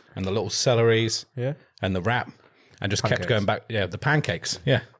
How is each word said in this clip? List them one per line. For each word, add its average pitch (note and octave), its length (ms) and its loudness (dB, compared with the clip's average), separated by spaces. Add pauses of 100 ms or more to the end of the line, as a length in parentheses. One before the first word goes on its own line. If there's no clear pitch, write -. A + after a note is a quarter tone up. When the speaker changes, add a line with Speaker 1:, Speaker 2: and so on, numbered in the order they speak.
(160)
Speaker 1:
and G2 100 -4
the F#2 60 -2
little G2+ 180 -2
celeries A2+ 760 2 (100)
Speaker 2:
Yeah. B2+ 180 -4 (280)
Speaker 1:
and F#2+ 140 0
the F2+ 60 -2
wrap A#2 300 -2 (500)
and G2 80 -2
just G2+ 140 -2
kept A2+ 180 2
Speaker 2:
Pancakes. F2+ 80 -2
Speaker 1:
going G#2+ 160 2
back. G#2 220 0
Yeah, G#2+ 200 0
the F2 100 -6
pancakes. - 680 -2
Yeah, C3 180 2 (180)